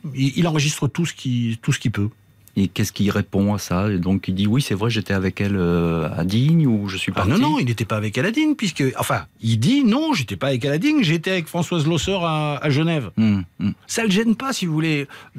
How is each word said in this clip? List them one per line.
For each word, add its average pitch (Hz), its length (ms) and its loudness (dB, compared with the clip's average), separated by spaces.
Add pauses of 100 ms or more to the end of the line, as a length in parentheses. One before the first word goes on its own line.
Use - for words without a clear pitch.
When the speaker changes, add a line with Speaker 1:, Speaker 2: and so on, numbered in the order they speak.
(160)
Speaker 1:
il, 135 220 0
il 175 100 2
enregistre 147 400 0
tout 170 180 -2
ce - 80 -6
qui, 120 480 -2
tout 143 120 0
ce - 60 -2
qu'il 117 120 0
peut. 104 180 -2 (480)
Speaker 2:
Et - 100 2
qu'est-ce - 240 -4
qu'il 202 200 0
répond 101 420 0
à 98 60 -2
ça ? 95 300 0
Et 98 80 0
donc 90 300 0
il 92 80 -2
dit, « 101 120 0
Oui, 123 140 2
c'est 107 140 -2
vrai, 107 140 0
j'étais 110 240 -2
avec 95 260 -2
elle, 101 160 0
euh, 85 640 0
à 82 80 -2
Digne, 139 420 4
ou 101 220 0
je 92 80 -8
suis 98 180 -4
Speaker 1:
Ah, 110 60 -2
non, 95 60 0
Speaker 2:
parti. » 165 160 2
Speaker 1:
non, 302 160 2
il 156 60 0
n'était 117 200 -2
pas 113 100 -4
avec 107 220 -4
elle 131 80 0
à 214 60 0
Digne, 302 240 2
puisque, 170 280 -2 (160)
enfin, 117 240 -2 (160)
il 113 180 0
dit, « 247 280 4
Non, 294 280 2
j'étais 156 220 -4
pas 135 120 -4
avec 131 180 -2
elle 139 80 0
à 151 40 0
Digne, 294 240 2
j'étais 165 300 0
avec 175 160 -2
Françoise 170 400 -2
Losser 170 340 0
à, 151 400 -2
à 156 80 0
Genève. » 147 480 0
Speaker 2:
Hum, 104 280 2 (160)
hum. 95 120 0 (140)
Speaker 1:
Ça - 160 -2
le 214 80 2
gêne 220 240 2
pas, 269 160 -4
si - 140 -4
vous 160 80 -2
voulez. 151 340 0 (320)